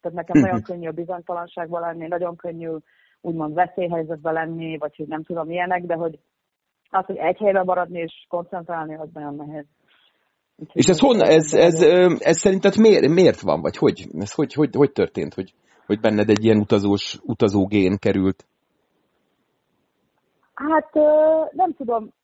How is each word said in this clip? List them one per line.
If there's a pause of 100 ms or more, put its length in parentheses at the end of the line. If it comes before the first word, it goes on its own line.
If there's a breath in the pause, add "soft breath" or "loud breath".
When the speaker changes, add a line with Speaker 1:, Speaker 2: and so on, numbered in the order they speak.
Speaker 1:
Tehát
nekem
nagyon
Speaker 2:
Mhm.
Speaker 1:
könnyű
a
bizonytalanságban
lenni,
nagyon
könnyű (520)
úgymond
veszélyhelyzetben
lenni,
vagy
hogy
nem
tudom,
ilyenek,
de
hogy (720)
az,
hogy
egy
helyben
maradni
és
koncentrálni,
az
nagyon
nehéz. (920)
Úgyhogy
Speaker 2:
És
ez
Speaker 1:
ez
Speaker 2:
hon-,
ez,
ez,
Speaker 1:
nagyon
Speaker 2:
ö,
ez
szerinted
miért,
miért
van,
vagy
hogy? (120)
Ez
hogy,
hogy,
hogy
történt,
hogy, (320)
hogy
benned
egy
ilyen
utazós,
utazó
gén
került? (2000)
Speaker 1:
Hát,
ö, (100)
nem
tudom (140)